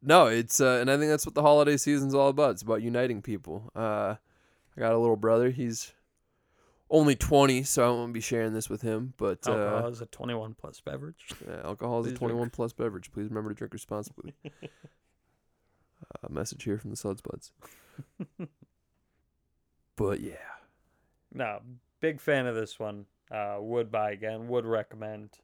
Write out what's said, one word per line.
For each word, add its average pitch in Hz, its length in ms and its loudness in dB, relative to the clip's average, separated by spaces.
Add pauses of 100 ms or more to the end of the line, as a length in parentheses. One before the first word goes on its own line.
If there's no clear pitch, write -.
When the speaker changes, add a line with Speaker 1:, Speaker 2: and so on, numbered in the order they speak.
Speaker 1:
No, 151 260 8
it's, 117 340 2
uh, 127 200 6
and 127 100 0
I 139 60 4
think 151 140 2
that's 151 160 0
what - 80 -12
the 147 80 2
holiday 147 340 8
season's 139 380 0
all 139 140 6
about. 139 240 4
It's 92 100 -6
about 110 200 0
uniting 117 400 -2
people. 101 520 -8
Uh, 107 400 -2 (600)
I - 40 -8
got 113 120 2
a 117 60 4
little 117 180 4
brother. 113 340 4
He's 123 420 -6 (960)
only 147 280 6
twenty, 139 480 6
so 135 200 2
I 120 60 6
won't 120 220 -2
be 113 80 -6
sharing 110 340 -2
this 110 160 -4
with 107 100 -6
him. 117 380 -4
But, 98 280 -2
uh, 127 60 0
Speaker 2:
Alcohol 107 380 0
is 117 100 -12
a 117 60 -12
twenty-one 113 480 -8
plus - 260 -18
beverage. 71 460 -12 (200)
Speaker 1:
Yeah, - 180 -12
alcohol 117 360 -4
is 117 60 -2
a 117 40 -4
Speaker 2:
Please - 20 -
drink. 123 80 -10
Speaker 1:
twenty-one 120 300 -2
plus 117 220 -6
beverage. 104 400 -6
Please 104 160 -6
remember 107 220 -6
to 104 60 -6
drink 110 180 -12
responsibly. 104 580 -12 (120)
Speaker 2:
<laughs> 147 80 -14 (1700)
Speaker 1:
Uh, - 100 -12
message 73 300 -8
here 104 160 -4
from 101 120 -12
the 110 60 -12
Suds 104 240 -6
Buds. - 300 -14 (880)
<laughs> 175 100 -12 (1500)
But 101 240 -2
yeah. - 160 -12 (1000)
Speaker 2:
No, 113 240 -6 (420)
big 160 200 -2
fan 135 260 0
of 120 80 -4
this 110 240 -6
one. 104 280 -10 (240)
Uh, 104 300 -6
would 113 300 -2
buy 107 220 -2
again. 110 360 -8
Would 123 160 -2
recommend. 107 680 -6 (140)